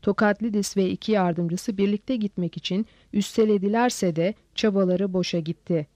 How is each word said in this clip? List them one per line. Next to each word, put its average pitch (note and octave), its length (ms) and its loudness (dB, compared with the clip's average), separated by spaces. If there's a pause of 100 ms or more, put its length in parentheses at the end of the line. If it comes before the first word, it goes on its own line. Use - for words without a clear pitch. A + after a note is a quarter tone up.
Tokatlidis G#3 720 0
ve F#3+ 140 2
iki F#3+ 220 -2
yardımcısı F3 640 0
birlikte G3+ 380 0
gitmek G3 400 -4
için F#3 300 -4 (260)
üsteledilerse G#3 1040 0
de F3 180 0 (200)
çabaları F#3+ 580 0
boşa F3+ 260 -2
gitti. D#3+ 580 -4